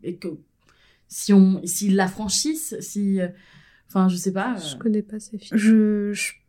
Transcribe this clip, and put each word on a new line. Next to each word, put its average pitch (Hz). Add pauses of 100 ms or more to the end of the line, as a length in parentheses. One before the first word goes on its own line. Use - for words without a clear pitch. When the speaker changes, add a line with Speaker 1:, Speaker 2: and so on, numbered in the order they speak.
Speaker 1:
Et 175
que, 185 (800)
si -
on, 190
s'ils 196
la 190
franchissent, 220
si, 196
euh, 180 (600)
enfin, 185
je 180
sais 185
pas, 220
Speaker 2:
Je -
Speaker 1:
euh. -
Speaker 2:
connais 214
pas 214
ces -
films. -
Speaker 3:
Je, 214
je - (180)